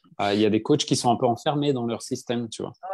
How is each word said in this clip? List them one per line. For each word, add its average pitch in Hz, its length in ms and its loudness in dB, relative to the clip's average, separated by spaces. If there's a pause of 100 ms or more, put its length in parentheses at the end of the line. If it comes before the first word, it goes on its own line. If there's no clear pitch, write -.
(200)
Euh, 101 140 0
il 104 60 2
y 107 60 4
a 107 40 6
des 107 140 2
coachs 147 200 2
qui - 120 0
sont 123 160 2
un 120 40 4
peu 127 120 2
enfermés 147 460 0
dans 120 120 -2
leur 113 160 -4
système, 120 480 -6
tu 101 140 -10
vois. 95 100 -8 (200)